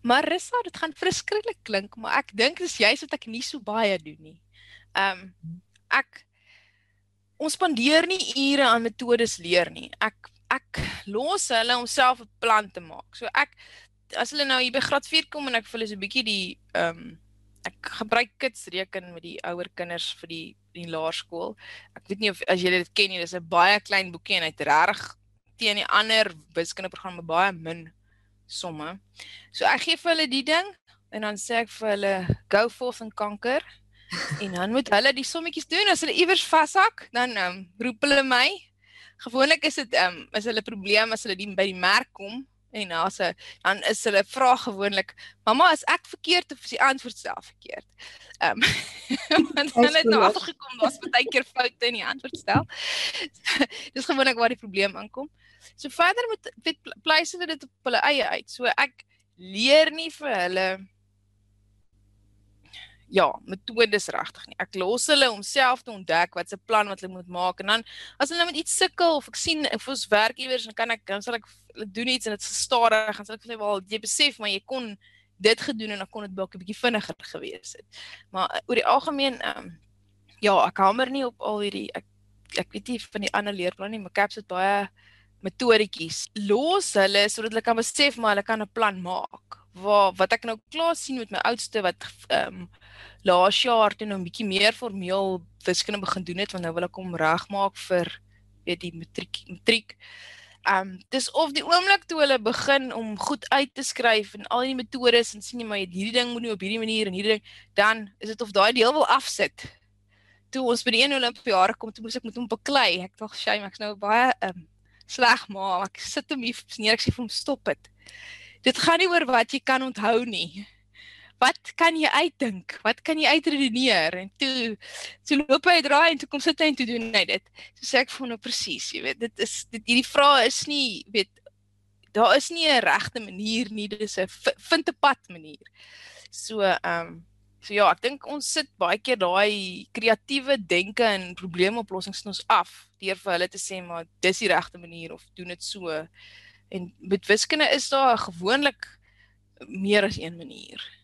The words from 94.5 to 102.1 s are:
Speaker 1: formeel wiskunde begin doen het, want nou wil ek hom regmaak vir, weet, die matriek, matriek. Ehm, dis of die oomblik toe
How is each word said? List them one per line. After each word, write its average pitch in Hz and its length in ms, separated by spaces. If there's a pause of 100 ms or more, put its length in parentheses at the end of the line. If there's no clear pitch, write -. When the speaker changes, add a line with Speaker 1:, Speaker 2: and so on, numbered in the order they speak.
Speaker 1:
formeel 190 720 (220)
wiskunde 202 360
begin 185 240
doen 175 140
het, 202 140
want 180 120
nou 165 100
wil 170 100
ek 175 120
hom 185 180
regmaak 180 640
vir, 175 440 (460)
weet, 170 140
die 170 120
matriek, - 460 (100)
matriek. 220 480 (720)
Ehm, 190 320 (120)
dis 262 200
of 294 220
die 285 120
oomblik 370 420
toe 320 140